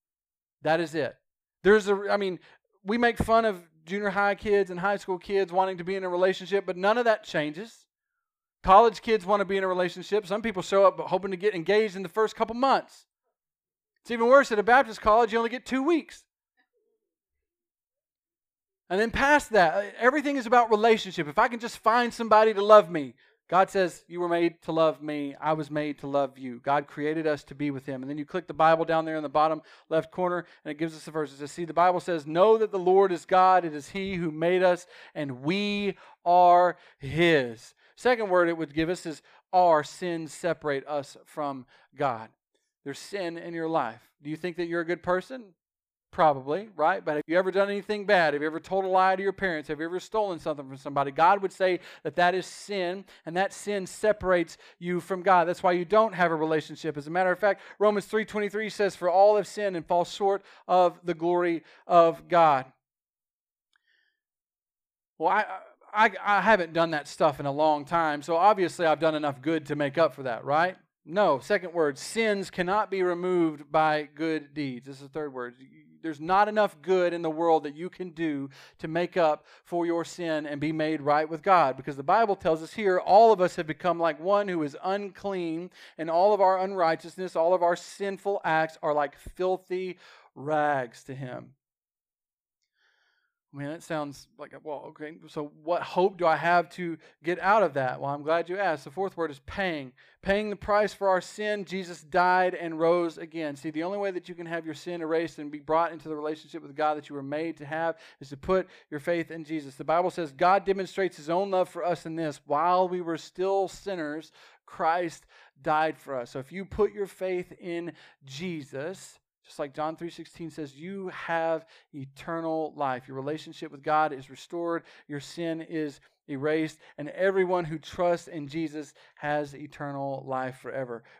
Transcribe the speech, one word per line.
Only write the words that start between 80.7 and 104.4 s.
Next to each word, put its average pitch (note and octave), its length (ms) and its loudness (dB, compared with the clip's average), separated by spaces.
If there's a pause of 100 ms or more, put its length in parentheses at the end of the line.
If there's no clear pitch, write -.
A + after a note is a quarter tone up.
made D#3 280 -2
right D3 300 0
with D#3+ 140 -10
God, D#3 340 4
because C3+ 180 -8
the C3+ 60 -10
Bible G3 340 2
tells D#3+ 280 -2
us D#3+ 100 -16
here F#3+ 260 0
all G#3 320 8
of G3 80 4
us F3+ 180 0
have E3+ 100 -6
become E3+ 320 -2
like D#3+ 200 0
one G3+ 280 0
who E3+ 160 -4
is C#3+ 200 -6
unclean, F#3 840 -6 (300)
and D#3 100 -6
all F3+ 240 4
of G3 80 4
our F#3+ 160 4
unrighteousness, F3+ 800 -2
all E3+ 180 4
of F3 80 2
our F3 140 4
sinful G3 680 -6
acts D#3+ 380 0
are D3+ 140 0
like C#3+ 200 -2
filthy F#3 840 -6 (340)
rags C#3+ 720 -4
to C#3 100 -14
him. B2 400 -12 (2000)
Man, C#3+ 180 -10
it E3 120 -14
sounds D3 540 -10
like, D3 160 -18 (100)
well, D3+ 280 -12
okay, D#3 260 -16 (100)
so D3 240 -10 (100)
what D#3+ 220 -2
hope F#3+ 340 0
do F3 80 0
I D#3+ 120 2
have E3+ 320 2
to E3+ 280 -8 (240)
get F3 180 -4
out G3 240 4
of D#3 100 0
that? C3+ 260 -2
Well, C#3 100 -6
I'm D3 140 -6
glad E3 240 0
you F3+ 100 -6
asked. E3 280 -2
The D3 60 -20
fourth F#3 260 -6
word E3 120 -4
is C#3 160 -16
paying. D#3+ 460 -6 (300)
Paying G#3 280 -2
the G3 60 -6
price G#3 380 0
for G3 160 0
our F#3 100 4
sin, G#3 460 -6
Jesus F3 360 -10
died F3+ 540 2
and E3 240 -8
rose E3 380 2
again. D#3 400 -8
See, D#3+ 120 -10
the D3+ 140 -6
only F#3+ 140 -6
way G3+ 140 -4
that F3 180 -10
you F3+ 60 -14
can E3+ 100 -14